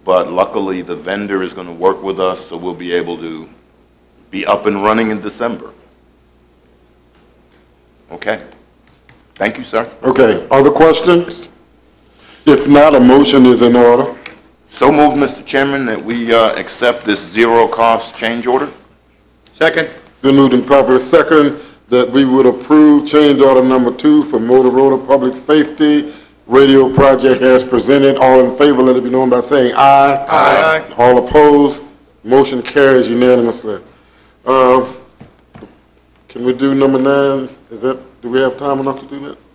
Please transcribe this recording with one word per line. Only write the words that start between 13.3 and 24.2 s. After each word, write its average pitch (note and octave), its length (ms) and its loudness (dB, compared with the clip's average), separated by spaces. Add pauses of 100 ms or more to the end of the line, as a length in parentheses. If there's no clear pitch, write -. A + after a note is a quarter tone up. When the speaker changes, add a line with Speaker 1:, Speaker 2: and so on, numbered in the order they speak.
Speaker 2:
is A#2+ 160 4
in A#2+ 120 2
order. A#2+ 380 2 (560)
Speaker 1:
So C3 220 0
moved, D3 260 0
Mister C#3 240 -4
Chairman, C#3 440 -4
that A2 180 -8
we, A#2 280 -6
uh, A2+ 280 2
accept A#2 460 -4
this G#2 200 -4
zero A2+ 420 0
cost A#2 480 -2
change A#2 300 -8
order. C3+ 240 -4 (840)
Speaker 2:
Second. D#3+ 360 -4 (320)
Been C#3 140 0
moved C3+ 180 2
and B2+ 120 0
properly C3 340 2
second D3 600 0 (300)
that B2 200 0
we C3+ 140 0
would C3 220 2
approve D3 600 2
change D3 360 2
order C3+ 200 4
number B2+ 300 0
two D3+ 320 0